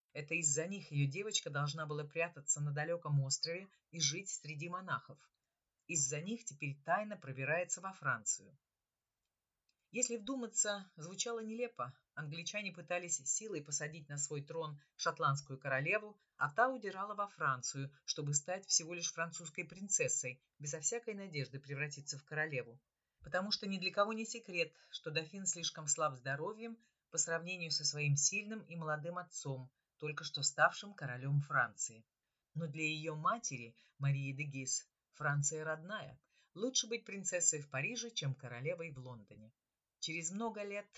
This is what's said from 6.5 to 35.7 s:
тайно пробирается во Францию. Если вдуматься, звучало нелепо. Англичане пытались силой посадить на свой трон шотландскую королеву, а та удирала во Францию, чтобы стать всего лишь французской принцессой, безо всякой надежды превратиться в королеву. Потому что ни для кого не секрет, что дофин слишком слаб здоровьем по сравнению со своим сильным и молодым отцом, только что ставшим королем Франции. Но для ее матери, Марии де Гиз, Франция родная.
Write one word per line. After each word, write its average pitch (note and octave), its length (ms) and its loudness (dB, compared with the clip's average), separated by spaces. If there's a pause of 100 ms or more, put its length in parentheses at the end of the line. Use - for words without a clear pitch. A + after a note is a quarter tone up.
тайно G#3 320 2
пробирается C#3 640 0
во F#3+ 140 -6
Францию. A2+ 600 0 (1400)
Если A#3 280 0
вдуматься, G#3+ 800 0
звучало F#3+ 440 -4
нелепо. A3 540 -4 (200)
Англичане E3+ 580 -4
пытались F3 540 -2
силой G#3 360 0
посадить D3+ 480 -4
на C#3+ 80 -4
свой D3 240 -2
трон D#3 360 -4 (180)
шотландскую C#3+ 600 2
королеву, C3+ 640 0 (160)
а D3 140 2
та A#3 180 6
удирала G3+ 460 -2
во G3+ 140 0
Францию, C#3 600 0 (140)
чтобы D3 300 0
стать F#3 320 0
всего E3 260 4
лишь E3+ 180 -2
французской E3+ 540 -4
принцессой, D#3 800 2 (160)
безо D3 220 -4
всякой A#3 340 0
надежды D#3 440 -4
превратиться C#3+ 600 -6
в - 60 -20
королеву. C#3 540 -2 (420)
Потому F#3 300 0
что - 160 0
ни F#3+ 120 0
для F3+ 120 0
кого G3+ 220 4
не A3 140 -2
секрет, F3 480 -2 (160)
что - 200 -8
дофин F3 360 -4
слишком E3 400 -2
слаб D3 300 4
здоровьем E3+ 600 -4 (340)
по - 60 -8
сравнению E3+ 540 0
со D3+ 160 2
своим D3 300 4
сильным G#3 480 2
и E3 120 -10
молодым D#3 400 -2
отцом, C3+ 540 -6 (260)
только D3+ 260 -6
что D3 200 -4
ставшим F3 500 6
королем C#3 480 2
Франции. A#2 640 2 (480)
Но E3 140 -2
для D#3 180 -2
ее D#3 300 0
матери, D3+ 600 0 (240)
Марии C#3 340 2
де C3+ 100 -4
Гиз, C3+ 440 -4 (280)
Франция D3 500 2
родная. D#3+ 560 -6 (340)